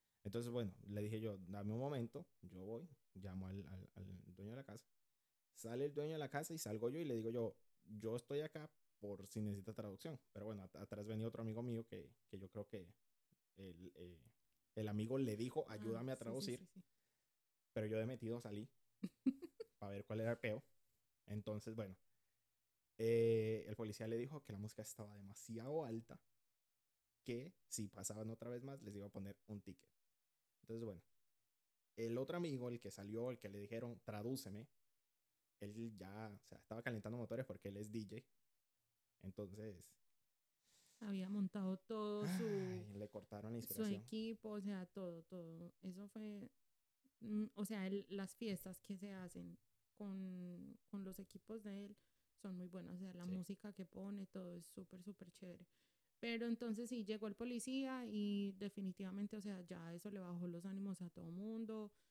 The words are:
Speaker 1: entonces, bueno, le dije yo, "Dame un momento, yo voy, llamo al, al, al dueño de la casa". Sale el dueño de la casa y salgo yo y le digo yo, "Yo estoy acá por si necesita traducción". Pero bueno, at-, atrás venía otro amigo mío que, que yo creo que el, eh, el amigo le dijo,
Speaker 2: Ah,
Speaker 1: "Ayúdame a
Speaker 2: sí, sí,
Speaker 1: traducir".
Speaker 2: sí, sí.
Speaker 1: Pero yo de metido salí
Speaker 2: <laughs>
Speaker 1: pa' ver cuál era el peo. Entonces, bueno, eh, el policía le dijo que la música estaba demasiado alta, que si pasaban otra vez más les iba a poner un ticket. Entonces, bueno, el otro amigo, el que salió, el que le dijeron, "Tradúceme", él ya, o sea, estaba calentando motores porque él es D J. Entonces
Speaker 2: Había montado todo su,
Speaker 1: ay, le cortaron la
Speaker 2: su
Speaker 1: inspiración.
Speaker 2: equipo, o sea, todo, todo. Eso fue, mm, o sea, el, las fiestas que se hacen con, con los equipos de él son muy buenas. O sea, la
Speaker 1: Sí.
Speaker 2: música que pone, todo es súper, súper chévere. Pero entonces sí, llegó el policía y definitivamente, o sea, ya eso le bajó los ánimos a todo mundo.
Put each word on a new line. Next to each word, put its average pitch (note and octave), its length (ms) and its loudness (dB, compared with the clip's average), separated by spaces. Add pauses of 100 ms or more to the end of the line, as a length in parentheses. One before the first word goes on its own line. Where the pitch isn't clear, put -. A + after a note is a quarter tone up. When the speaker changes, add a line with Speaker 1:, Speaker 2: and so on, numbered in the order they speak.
(240)
Speaker 1:
entonces, A#2 280 2
bueno, A#2 220 4 (140)
le G2+ 140 2
dije G#2+ 200 2
yo, G#2 160 2 (100)
"Dame G2+ 260 0
un A#2 60 2
momento, C3 480 0 (140)
yo F#2 240 -10
voy, B2 240 -4 (260)
llamo F#2+ 320 -2
al, F#2+ 200 -2
al, F#2+ 280 -8
al F#2+ 400 -10
dueño G2 160 -6
de B2 60 -6
la C#3 80 -6
casa". - 200 -10 (720)
Sale A#2+ 300 2
el D3 80 2
dueño D3 200 0
de D#3 60 0
la C#3 100 0
casa D#3+ 240 0
y D#3+ 60 -2
salgo G#2+ 300 2
yo D3 100 2
y E3+ 60 2
le C3 100 4
digo A2+ 160 2
yo, A#2 240 2 (300)
"Yo G#2+ 300 0
estoy C#3+ 260 0
acá D#3 280 -4 (300)
por G2+ 280 -4
si A2 140 0
necesita G2+ 320 0
traducción". G#2+ 460 -4 (140)
Pero G#2 140 -4
bueno, G#2 160 -2
at-, - 180 -12
atrás G#2 260 -4
venía A2 200 2
otro A2+ 160 0
amigo A2+ 200 0
mío A#2 240 2
que, F#2+ 240 -8 (180)
que G2 100 -6
yo F#2+ 100 -8
creo G#2 180 -4
que F#2 200 -6 (680)
el, F#2 380 -10
eh, F2 240 -12 (560)
el A2 140 2
amigo A2 300 4
le A2+ 180 4
dijo, B2 300 4
Speaker 2:
Ah, A2 60 -4
Speaker 1:
"Ayúdame A2+ 400 2
a - 20 2
Speaker 2:
sí, - 80 -4
sí, - 0 -
Speaker 1:
traducir". B2 340 2
Speaker 2:
sí, F#3 160 -14
sí. F3+ 100 -14 (920)
Speaker 1:
Pero A2 140 4
yo A2 120 6
de A2+ 80 6
metido A#2+ 340 0
salí G#2+ 260 -4 (340)
Speaker 2:
<laughs> - 800 0
Speaker 1:
pa' G2+ 100 -4
ver G2+ 160 -2
cuál A2 160 2
era A2+ 100 6
el A#2 80 4
peo. A2+ 240 2 (640)
Entonces, G#2 480 -2
bueno, G2+ 200 -2 (1000)
eh, A2+ 720 8
el G#2 80 -2
policía A2 320 -2
le A#2 100 4
dijo C#3 260 -2
que - 100 -6
la G2 60 -2
música G#2+ 220 -4
estaba G#2 340 -8
demasiado A2+ 720 -2
alta, A2+ 340 -4 (1040)
que B2+ 300 -2 (140)
si G#2+ 200 -2
pasaban G#2+ 420 -4
otra A#2 200 -6
vez B2 140 -4
más C#3 180 -8
les G#2 140 -6
iba G2+ 120 -4
a G2 40 -12
poner G2 260 -6 (100)
un G#2 140 -6
ticket. - 280 -14 (720)
Entonces, A2+ 240 -2
bueno, F#2 160 -2 (960)
el A#2 200 4
otro C3+ 200 4
amigo, C3+ 320 6
el A#2+ 120 0
que G2 100 -2
salió, A2 400 2
el A#2 80 -4
que G2+ 100 -6
le G2+ 100 -6
dijeron, A#2 460 -2
"Tradúceme", A2+ 640 0 (920)
él A2 360 -2
ya, G#2 380 -4
o - 120 -18
sea, - 120 -14
estaba A2+ 240 -4
calentando A2+ 340 0
motores A#2 280 0
porque - 240 -6
él G2 80 -6
es G#2 140 -4
D A2 180 0
J. G#2+ 140 -8 (1000)
Entonces G2 600 -6 (1160)
Speaker 2:
Había G3 280 2
montado F#3+ 480 4
todo G#3 500 2
su, F#3+ 640 2
Speaker 1:
ay, G2+ 60 -6
le G#2 140 -2
cortaron G#2+ 420 -6
la A#2 80 0
Speaker 2:
su A#2 240 0
Speaker 1:
inspiración. G3+ 180 2
Speaker 2:
equipo, A3 500 -2
o G#3 100 -2
sea, F#3+ 260 0
todo, F3 360 -6
todo. E3+ 580 -8
Eso F#3+ 280 -6
fue, G#3 400 -6 (720)
mm, G#3+ 240 4 (100)
o G#3 100 0
sea, G3 220 2
el, G3 220 2
las F#3+ 260 -2
fiestas F#3+ 460 0
que G3+ 160 -4
se G3 160 -6
hacen F3 440 -6 (380)
con, F#3 800 -4 (100)
con G3 160 -4
los F#3+ 160 -6
equipos G#3 440 -8
de G3+ 220 -6
él G#3 120 -12 (440)
son F#3+ 160 -4
muy F3+ 100 -4
buenas. F3+ 280 -6
O F3+ 40 -4
sea, F#3 140 -6
la F3 120 -6
Speaker 1:
Sí. F3+ 120 0
Speaker 2:
música F#3+ 360 -4
que F#3 120 -6
pone, G3 420 -4
todo F3+ 260 -6
es F3 140 -8
súper, F#3 360 -12
súper F#3 300 -10
chévere. F3 320 -12 (540)
Pero A#3 280 2
entonces A#3 420 2
sí, A#3 160 0
llegó G#3+ 220 0
el G#3 80 -2
policía B3+ 720 2
y G3+ 500 6
definitivamente, G3 800 0
o G#3 40 -2
sea, F#3+ 220 -2
ya E3+ 300 -6
eso F3 180 -6
le G3 100 -4
bajó F3 260 0
los F3 180 -2
ánimos G3 360 0
a F3 80 -2
todo E3+ 220 -8
mundo. G#3+ 600 -2 (200)